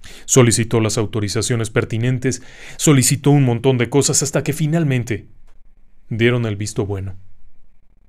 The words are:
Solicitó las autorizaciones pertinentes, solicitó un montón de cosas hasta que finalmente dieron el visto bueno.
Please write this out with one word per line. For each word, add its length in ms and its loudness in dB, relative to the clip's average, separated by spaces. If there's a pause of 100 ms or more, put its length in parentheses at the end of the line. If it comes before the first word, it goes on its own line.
(240)
Solicitó 560 4
las 180 0
autorizaciones 720 -2
pertinentes, 720 -2 (340)
solicitó 540 4
un 140 6
montón 340 2
de 100 0
cosas 360 2
hasta 180 -2
que 100 -2
finalmente 760 -2 (800)
dieron 360 2
el 120 -4
visto 300 -6
bueno. 300 -8 (920)